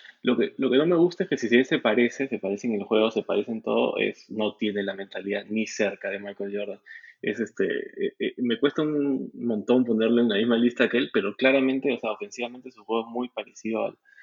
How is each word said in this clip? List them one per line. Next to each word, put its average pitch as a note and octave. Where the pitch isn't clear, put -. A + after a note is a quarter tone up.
lo B2
que, A2
lo C3
que B2
no D3+
me E3+
gusta F3
es F#3
que C#3
si A2+
bien C3
se D#3
parece, A#2+
se A2+
parece G2+
en A2+
el G2+
juego, A2
se G#2+
parece -
en A2
todo, A#2
es, G#2
no G#2+
tiene G2+
la G2
mentalidad G2
ni A2
cerca G2+
de G2
Michael G2+
Jordan. G2+
Es A2+
este, G#2
eh, -
eh, G#2+
me A#2+
cuesta C#3+
un C#3+
montón A#2+
ponerlo A#2
en A#2+
la G#2
misma A#2
lista A#2+
que A#2
él, C3+
pero G#2
claramente, C3
o A#2
sea, A2+
ofensivamente A#2+
su G#2
juego A2+
es A#2
muy B2
parecido A2
al, -